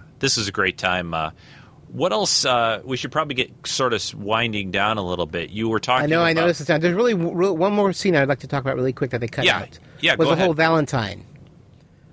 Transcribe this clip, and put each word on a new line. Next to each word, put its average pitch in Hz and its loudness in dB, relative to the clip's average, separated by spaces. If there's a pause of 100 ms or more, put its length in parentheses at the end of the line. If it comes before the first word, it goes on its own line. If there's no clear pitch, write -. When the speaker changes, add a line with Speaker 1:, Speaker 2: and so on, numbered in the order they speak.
(200)
Speaker 1:
this 135 0
is 107 -2
a 101 -6
great 95 0
time. 90 -2
Uh, 80 -4 (560)
what 170 -2
else? 208 0
Uh, 117 2
we 131 -4
should 131 -8
probably 151 -4
get 123 -2 (140)
sort 127 0
of - -2
winding 107 -2
down 104 0
a 104 -4
little 87 -2
bit. 82 -6
You 110 -2
were 110 2
talking 127 2
Speaker 2:
I 147 0
know, 165 2
I 170 2
Speaker 1:
about 165 0
Speaker 2:
noticed 170 2
the 147 -10
time. 156 0
There's 175 2
really 240 2
w-, 170 -2
re-, 185 2
one 185 0
more 202 2
scene 180 2
I'd 139 4
like 135 0
to - -16
talk 139 -4
about 131 -2
really 131 0
quick 127 -4
that 120 -4
they 120 -4
cut 143 -4
Speaker 1:
Yeah. 101 2
Speaker 2:
out. - -14 (220)
Speaker 1:
Yeah, 165 4
Speaker 2:
Was 160 2
Speaker 1:
go - 4
Speaker 2:
the 170 4
whole 175 2
Speaker 1:
ahead. 151 -2
Speaker 2:
Valentine, 135 0 (880)